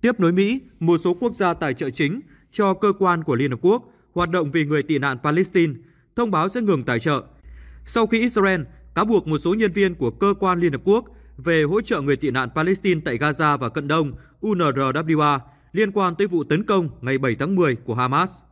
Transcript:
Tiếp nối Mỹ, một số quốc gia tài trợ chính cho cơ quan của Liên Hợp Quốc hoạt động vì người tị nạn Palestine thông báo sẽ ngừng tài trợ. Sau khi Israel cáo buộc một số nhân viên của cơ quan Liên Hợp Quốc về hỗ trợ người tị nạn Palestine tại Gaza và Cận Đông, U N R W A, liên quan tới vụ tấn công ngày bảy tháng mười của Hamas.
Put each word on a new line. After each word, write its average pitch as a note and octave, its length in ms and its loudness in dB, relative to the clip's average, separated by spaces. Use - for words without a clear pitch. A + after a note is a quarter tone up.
Tiếp A#3+ 200 0
nối E3+ 120 4
Mỹ, G3+ 280 0
một E3 180 2
số F3 160 -2
quốc A3+ 200 -4
gia F3+ 200 -2
tài D3 200 -4
trợ C3+ 160 -6
chính D#3 300 -2
cho G3 220 2
cơ G3 240 0
quan F3 260 0
của C#3+ 100 0
Liên C3 160 0
Hợp B2 120 -4
Quốc G#3+ 200 4
hoạt F3 160 -2
động E3+ 200 0
vì D#3 140 0
người D3 180 0
tị D3 160 -2
nạn C3 240 -2
Palestine E3 520 0
thông A#3+ 140 0
báo F3 180 0
sẽ B3 120 -4
ngừng F#3 220 0
tài A#2 180 -2
trợ. C#3 220 -2
Sau A3+ 200 0
khi A3+ 140 0
Israel G3 420 0
cáo F3+ 100 2
buộc G#3+ 220 2
một D#3 120 0
số E3+ 160 0
nhân G#3+ 180 0
viên F#3+ 220 2
của B2+ 160 -2
cơ G3 300 0
quan F3+ 200 0
Liên E3+ 120 2
Hợp C3+ 120 -6
Quốc G#3+ 200 2
về D#3+ 260 2
hỗ F3 180 2
trợ G3+ 200 -2
người C#3 160 0
tị C#3 140 -2
nạn B2+ 240 -2
Palestine F3+ 500 0
tại B2 140 -4
Gaza D3 400 0
và B2 100 -4
Cận C#3+ 200 -6
Đông, D3+ 240 0
U G#3 140 0
N F3+ 40 -2
R C#3+ 200 2
W D#3 260 0
A, D3 200 2
liên G3+ 200 0
quan F#3+ 240 0
tới G3+ 100 0
vụ E3+ 180 -2
tấn D#3 200 0
công F#3+ 240 2
ngày C3 180 -2
bảy B2+ 160 0
tháng E3+ 200 -2
mười D#3 220 2
của A2+ 180 -6
Hamas. C3+ 360 0